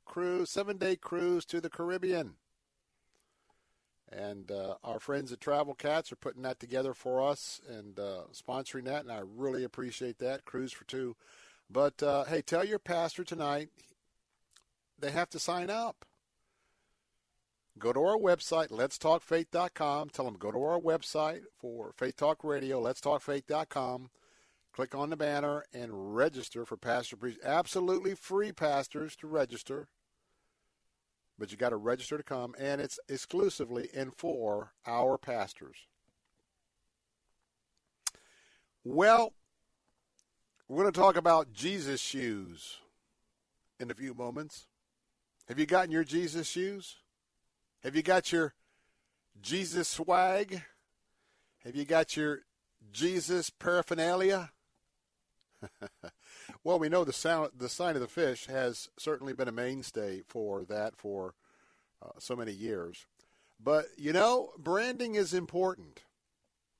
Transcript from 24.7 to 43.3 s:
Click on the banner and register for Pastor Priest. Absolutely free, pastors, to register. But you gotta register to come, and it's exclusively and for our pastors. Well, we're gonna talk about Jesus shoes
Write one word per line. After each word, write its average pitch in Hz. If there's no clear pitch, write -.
Click 131
on 147
the 156
banner 147
and 107
register 123
for 110
Pastor 120
Priest. 113
Absolutely 185
free, 208
pastors, 147
to 156
register. 139
But 104
you 104
gotta 120
register 123
to 147
come, 123
and 139
it's -
exclusively 131
and 135
for 110
our 127
pastors. -
Well, 214
we're 135
gonna 196
talk 180
about 160
Jesus 139
shoes 101